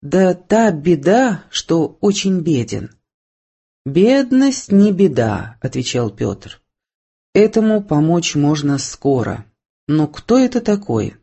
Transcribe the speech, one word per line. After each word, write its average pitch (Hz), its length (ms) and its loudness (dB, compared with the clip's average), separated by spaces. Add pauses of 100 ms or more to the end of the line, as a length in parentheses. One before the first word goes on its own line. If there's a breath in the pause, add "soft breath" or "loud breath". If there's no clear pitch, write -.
Да 180 340 0
та 175 360 0
беда, 170 800 0
что - 500 -4
очень 196 400 0
беден». 120 540 -4 (920)
«Бедность 254 840 2
не 202 220 4
беда», 117 680 -2
отвечал 120 500 -4
Пётр. - 520 -10 (720)
«Этому 214 480 2
помочь 165 540 0
можно 143 420 0
скоро. 123 680 -4 (420)
Но 151 180 0
кто 220 320 0
это 254 220 2
такой?» 156 640 -2